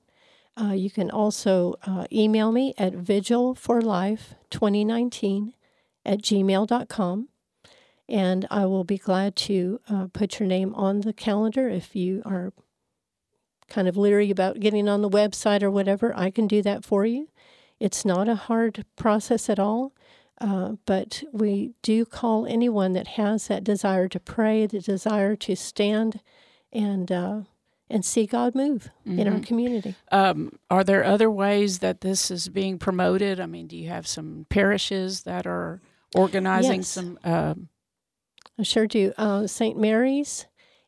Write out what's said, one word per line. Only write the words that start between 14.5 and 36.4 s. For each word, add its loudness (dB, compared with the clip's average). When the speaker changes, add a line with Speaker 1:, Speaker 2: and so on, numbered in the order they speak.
Speaker 1:
getting 2
on 2
the 0
website 2
or 2
whatever, 0
I 0
can 0
do 2
that -2
for 2
you. -2
It's -4
not 2
a 2
hard -2
process 0
at 0
all, -2
uh, -2
but -2
we -2
do 2
call -2
anyone 2
that -4
has -2
that -2
desire 2
to -8
pray, 0
the -4
desire 0
to -4
stand -2
and, -2
uh, -2
and 0
see 2
God 0
move 0
in 0
our 2
Speaker 2:
Mm-hmm. 0
Speaker 1:
community. -2
Speaker 2:
Um, 2
are 4
there 4
other 4
ways 0
that -2
this -2
is -6
being -4
promoted? 0
I -6
mean, -12
do -16
you -10
have -8
some -10
parishes 0
that -6
are -6
organizing 4